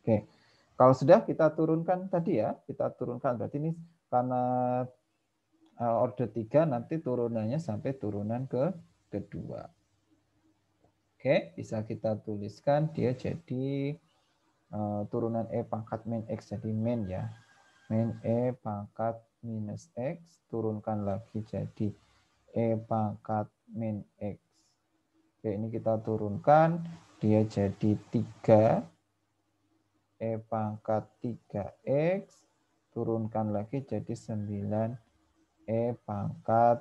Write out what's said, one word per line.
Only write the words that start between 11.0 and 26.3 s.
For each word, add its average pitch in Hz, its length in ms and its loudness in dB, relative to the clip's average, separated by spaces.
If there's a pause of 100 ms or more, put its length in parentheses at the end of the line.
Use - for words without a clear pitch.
Oke, - 320 2
bisa 107 320 -6
kita 110 400 -2
tuliskan 110 720 0
dia 120 160 2
jadi, 139 800 -4 (800)
eh, 104 300 -2 (100)
turunan 113 400 -2
E 117 160 -2
pangkat 110 400 -6
min 113 240 -4
X, 107 240 -8
jadi 110 160 -4
min 113 320 0
ya. 95 240 -6 (640)
Min 113 320 0
E 120 320 0
pangkat 110 640 -6 (240)
minus 107 560 -8
X, 160 480 -8
turunkan 107 560 -2
lagi 104 400 -4
jadi 101 480 -4 (640)
E 113 320 0
pangkat 107 640 -2 (240)
min 110 240 -4 (160)
X. 101 240 -8 (1000)
Oke, 104 220 -4
ini 113 80 -4
kita 110 320 -2
turunkan, 143 880 2 (320)